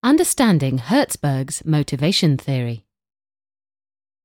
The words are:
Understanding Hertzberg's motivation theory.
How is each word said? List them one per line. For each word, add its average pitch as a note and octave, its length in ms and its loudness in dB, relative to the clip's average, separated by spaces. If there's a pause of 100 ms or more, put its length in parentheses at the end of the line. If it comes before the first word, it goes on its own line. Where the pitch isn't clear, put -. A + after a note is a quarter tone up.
Understanding G#3 720 2
Hertzberg's C#3 840 -2
motivation D3+ 720 0
theory. A#2+ 480 -4 (1400)